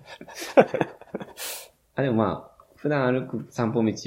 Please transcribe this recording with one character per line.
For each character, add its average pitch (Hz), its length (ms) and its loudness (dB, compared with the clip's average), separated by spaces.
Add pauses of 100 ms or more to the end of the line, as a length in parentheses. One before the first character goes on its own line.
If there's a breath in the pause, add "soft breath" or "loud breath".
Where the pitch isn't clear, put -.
(1900 loud breath)
<laughs> - 20 -20
あ、 135 60 0
で 139 80 0
も 110 60 2
ま 95 340 0
あ、 - 20 - (300)
普 147 60 -2
段 143 260 2
歩 127 140 -2
く 113 240 -6
散 117 180 0
歩 117 140 2
道 107 80 4 (140)